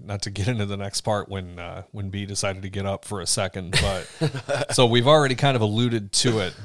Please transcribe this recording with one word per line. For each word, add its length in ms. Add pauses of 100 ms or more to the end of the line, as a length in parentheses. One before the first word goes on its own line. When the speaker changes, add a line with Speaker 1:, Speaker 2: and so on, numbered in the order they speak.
Speaker 1:
not 200
to 80
get 180
into 160
the 100
next 260
part 280
when, 300
uh, 320
when 180
B 160
decided 380
to 60
get 160
up 200
for 160
a 60
second, 540
but 840
Speaker 2:
<laughs> 60
Speaker 1:
so 140
we've 200
already 280
kind 200
of 60
alluded 520
to 260
it, 140 (120)